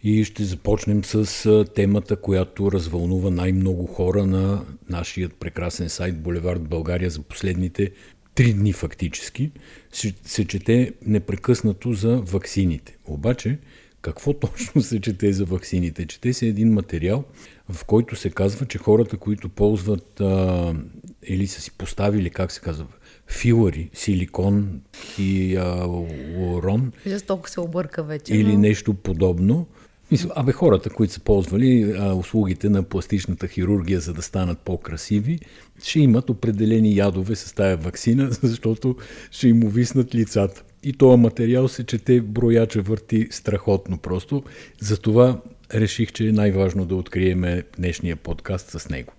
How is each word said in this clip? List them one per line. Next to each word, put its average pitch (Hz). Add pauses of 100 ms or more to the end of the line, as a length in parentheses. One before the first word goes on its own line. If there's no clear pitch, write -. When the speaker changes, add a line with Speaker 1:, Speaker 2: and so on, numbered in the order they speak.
Speaker 1:
и 107
ще 104
започнем 101
с, -
а, 107
темата, 101
която 98
развълнува 90
най-много 92
хора 95
на 95 (280)
нашия 87
прекрасен 82
сайт 87
Булевард 87
България 85
за 76
последните 92 (440)
три 120
дни 101
фактически. - (400)
Се, 104 (100)
се -
чете 113 (140)
непрекъснато 107
за 113
ваксините. 92
Обаче, 113 (420)
какво -
<laughs> -
точно -
се 110
чете 101
за 95
ваксините? 90
Чете 123
се 127
един 110
материал, 98 (460)
в 87
който 117
се -
казва, 101
че 113
хората, 107
които 101
ползват, 104
а, 92 (500)
или 95
са -
си -
поставили, 101
как 92
се -
казва, 78 (440)
филъри, 101
силикон 95 (380)
и, 95
а, 90 (540)
лорон 92 (160)
Speaker 2:
Жестоко 196
се -
обърка 170
вече, 151
Speaker 1:
или 107
Speaker 2:
но 202
Speaker 1:
нещо 113
подобно. 95 (440)
Мисля, 165
абе, 135
хората, 110
които 107
са -
ползвали, 107
а, 101
услугите 95
на 101
пластичната 92
хирургия, 92
за 85
да 80
станат 90
по-красиви, 104 (440)
ще -
имат 131
определени 110
ядове 98
с -
тая 95
ваксина, 117
<laughs> 117
защото 117 (360)
ще -
им 117
увиснат 120
лицата. 104 (200)
И 139
този 127
материал 120
се 120
чете, 123
брояча 113
върти 110
страхотно 98
просто. 95 (360)
Затова 110 (320)
реших, 110
че 110
е 110
най-важно 95
да 90
откриеме 90 (140)
днешния 87
подкаст -
с -
него. 76